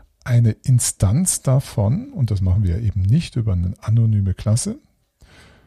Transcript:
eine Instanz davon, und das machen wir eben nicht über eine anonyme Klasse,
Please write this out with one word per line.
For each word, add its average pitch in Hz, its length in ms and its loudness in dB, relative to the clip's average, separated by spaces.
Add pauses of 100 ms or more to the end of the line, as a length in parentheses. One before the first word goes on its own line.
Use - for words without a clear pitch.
(240)
eine 120 260 2
Instanz 123 920 0
davon, 143 680 -2
und 127 180 -2
das 95 100 -2
machen 92 240 2
wir 87 160 -2
eben 98 220 -2
nicht 127 340 0
über 110 160 -2
eine 87 280 -2
anonyme 107 540 0
Klasse, 196 440 -2 (880)